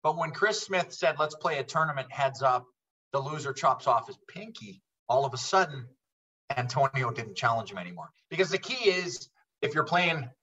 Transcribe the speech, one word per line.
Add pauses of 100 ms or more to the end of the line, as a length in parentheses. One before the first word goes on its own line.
But
when
Chris
Smith
said,
"Let's
play
a
tournament
heads
up, (460)
the
loser
chops
off
his
pinky," (260)
all
of
a
sudden, (680)
Antonio
didn't
challenge
him
anymore. (180)
Because
the
key
is, (300)
if
you're
playing (140)